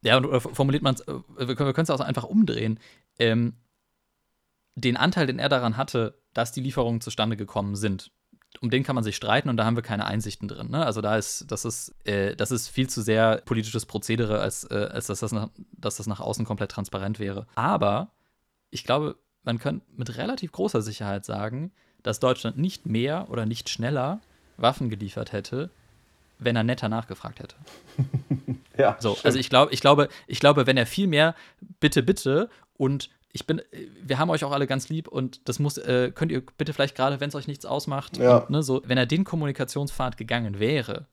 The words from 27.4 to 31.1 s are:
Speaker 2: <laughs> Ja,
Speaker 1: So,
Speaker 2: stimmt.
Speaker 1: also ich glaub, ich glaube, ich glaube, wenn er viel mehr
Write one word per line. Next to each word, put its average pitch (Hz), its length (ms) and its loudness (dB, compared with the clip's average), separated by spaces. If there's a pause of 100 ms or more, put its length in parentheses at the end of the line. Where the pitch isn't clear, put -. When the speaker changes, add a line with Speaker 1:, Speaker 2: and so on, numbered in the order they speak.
Speaker 2:
<laughs> 131 580 -2 (200)
Ja, 107 240 4
Speaker 1:
So, 110 120 2
Speaker 2:
stimmt. - 140 -2
Speaker 1:
also 120 140 4
ich 123 100 -4
glaub, 135 220 8
ich 131 100 -2
glaube, 143 280 8 (160)
ich - 140 -6
glaube, 143 260 8
wenn 131 120 6
er 117 100 2
viel 196 180 0
mehr 160 300 4 (440)